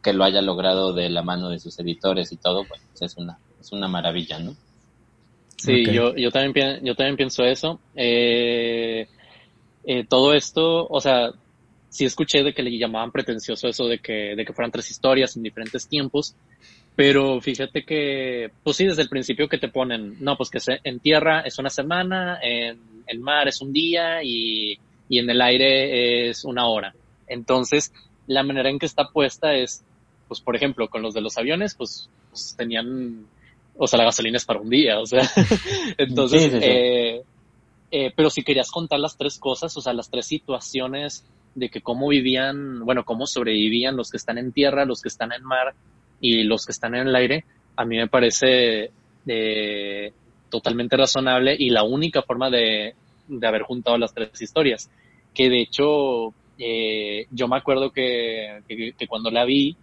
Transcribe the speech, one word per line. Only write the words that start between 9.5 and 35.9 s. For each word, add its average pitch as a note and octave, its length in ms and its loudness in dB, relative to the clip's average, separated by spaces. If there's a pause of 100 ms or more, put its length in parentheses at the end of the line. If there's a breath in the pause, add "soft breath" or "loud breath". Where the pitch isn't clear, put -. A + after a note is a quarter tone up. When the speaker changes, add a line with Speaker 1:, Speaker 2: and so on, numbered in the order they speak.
Speaker 2:
eh, B2 240 -2
todo C3+ 260 6
esto, E3 540 0
o C#3+ 120 -2
sea, B2 300 2 (580)
sí - 160 -4
escuché D3 380 2
de C#3 120 0
que C#3 80 -4
le A#2+ 160 -4
llamaban A2+ 320 -4
pretencioso A#2+ 580 -4
eso A#2+ 180 -2
de A#2 120 0
que, G#2 380 -6
de A2 80 -6
que - 80 -12
fueran A#2+ 180 -4
tres - 200 -10
historias C3 460 2
en A#2 60 -8
diferentes A2+ 460 -10
tiempos, D3 460 -2 (600 soft breath)
pero C#3 460 4
fíjate C3+ 440 -6
que, C3 680 -4 (120)
pues D3+ 140 -2
sí, F#3 100 4
desde D#3 160 2
el B2+ 60 0
principio C3+ 400 -2
que D3 100 -2
te C3+ 100 -4
ponen, A2+ 540 -4
no, C#3 140 0
pues B2+ 140 -6
que B2 100 -6
se, C3 240 -2
en B2+ 160 -6
tierra D#3 400 4
es C#3 180 -8
una C3+ 120 -2
semana, F3+ 680 -2
en A#2 380 -4 (280)
el A#2 140 -8
mar C#3+ 280 2
es - 120 -6
un C3+ 120 -8
día E3 500 0
y, A2+ 560 -4 (300)
y A#2+ 100 2
en A#2+ 100 0
el A#2+ 120 4
aire B2 880 4
es - 140 -10
una B2 240 -2
hora. G2+ 260 -2 (320)
Entonces, B2+ 680 0 (360 soft breath)
la C3+ 160 2
manera C3+ 260 0
en C#3 80 -4
que D#3+ 80 -2
está D3 220 -2
puesta D3 460 0
es, B2+ 280 -2 (460)
pues, A#2 120 -12
por A#2+ 140 -4
ejemplo, B2 340 0
con A2 140 -6
los A2 100 -6
de G#2+ 100 -4
los A2 160 -6
aviones, E3 360 -2
pues, - 340 -12 (220)
pues - 260 -14
tenían, A#2 720 -6 (500 soft breath)
o C3+ 120 2
sea, B2 100 4
la A2+ 60 6
gasolina A2+ 320 2
es - 80 -2
para G#2+ 160 -2
un A2 100 -10
día, A#2+ 300 4
o A2+ 60 -6
sea, B2 160 4
<laughs> C#4 760 2